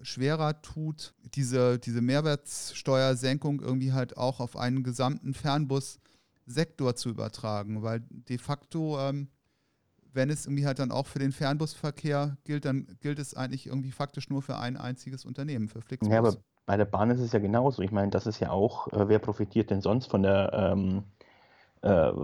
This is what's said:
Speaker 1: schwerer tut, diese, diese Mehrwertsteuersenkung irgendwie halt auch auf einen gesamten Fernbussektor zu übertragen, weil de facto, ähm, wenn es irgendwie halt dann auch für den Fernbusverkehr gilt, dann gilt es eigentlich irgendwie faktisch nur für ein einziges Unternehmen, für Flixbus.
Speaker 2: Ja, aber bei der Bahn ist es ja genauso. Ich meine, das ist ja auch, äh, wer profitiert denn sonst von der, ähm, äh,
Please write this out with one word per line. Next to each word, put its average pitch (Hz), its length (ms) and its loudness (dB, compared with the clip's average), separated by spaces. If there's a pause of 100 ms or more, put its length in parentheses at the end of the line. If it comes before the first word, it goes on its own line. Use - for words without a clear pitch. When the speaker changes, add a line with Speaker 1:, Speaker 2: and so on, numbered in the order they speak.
Speaker 1:
schwerer 151 600 -2
tut, 156 520 -8 (220)
diese, 123 420 2
diese 120 240 -2
Mehrwertsteuersenkung 135 1600 0
irgendwie 131 320 0
halt 127 240 -2
auch 127 220 -2
auf 120 180 -8
einen 127 260 0
gesamten 127 500 -2
Fernbussektor 139 1600 -2
zu - 140 -6
übertragen, 107 720 -4
weil 117 260 -2
de 123 280 -8
facto, 151 600 -4
ähm, 139 280 -4 (840)
wenn 131 160 2
es 151 160 -4
irgendwie 143 200 0
halt 139 140 0
dann 127 120 -2
auch 131 160 -2
für - 120 -6
den 139 120 2
Fernbusverkehr 147 1120 -2
gilt, 147 220 -4
dann 135 220 -2 (120)
gilt 147 200 -4
es - 160 -10
eigentlich 131 320 -6
irgendwie 131 240 -4
faktisch - 380 -6
nur 139 120 -2
für 127 160 -6
ein 120 180 -4
einziges 127 500 -10
Unternehmen, 127 420 -4
für 113 140 -12
Flixbus. 107 300 0
Speaker 2:
Ja, 113 80 8
aber 113 180 6 (300)
bei 98 100 2
der 101 80 6
Bahn 101 240 2
ist 123 100 2
es 117 120 -2
ja 113 80 4
genauso. 113 420 2
Ich 95 100 0
meine, 98 200 2
das 98 160 0
ist 107 120 -2
ja - 120 -2
auch, - 380 2
äh, 104 200 2
wer 107 100 6
profitiert 107 520 0
denn 98 100 2
sonst 107 260 2
von 98 140 2
der, 98 320 4
ähm, 95 500 2 (800)
äh, 85 300 6 (120)